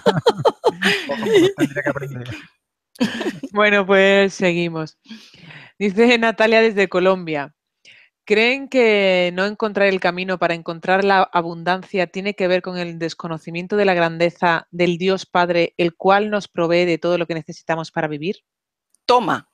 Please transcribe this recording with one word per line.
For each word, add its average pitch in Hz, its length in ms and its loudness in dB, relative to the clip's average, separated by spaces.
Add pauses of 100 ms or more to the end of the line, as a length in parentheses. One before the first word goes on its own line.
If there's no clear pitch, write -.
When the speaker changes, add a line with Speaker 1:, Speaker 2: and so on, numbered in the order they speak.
(1080)
Speaker 1:
Poco, 262 160 -6
poco, 330 340 4
tendría - 260 -2
que 143 60 -4
aprender. 127 400 -8 (1200)
Speaker 2:
Bueno, 208 340 2
pues 196 480 4
seguimos. 170 640 -4 (800)
Dice 220 400 4
Natalia 226 440 2
desde 202 260 2
Colombia, 175 680 -2 (680)
¿creen 240 440 0
que 196 640 2
no 185 120 -2
encontrar 202 440 0
el 190 100 0
camino 180 400 -2
para 170 140 0
encontrar 170 500 -2
la 196 200 4
abundancia 175 840 -4
tiene 196 280 -8
que 190 120 -2
ver 180 140 0
con 180 160 -10
el 170 220 -8
desconocimiento 170 760 -8
de 202 100 2
la 185 80 4
grandeza 170 760 0
del 175 260 0
Dios 190 280 -2
Padre, 175 520 0
el 175 180 -2
cual 202 340 2
nos 208 180 -4
provee 170 380 0
de 165 120 0
todo 175 200 -2
lo 170 100 -4
que 170 80 -6
necesitamos 160 560 -8
para 160 160 -4
vivir? 151 300 -8 (680)
Speaker 3:
Toma. 208 480 0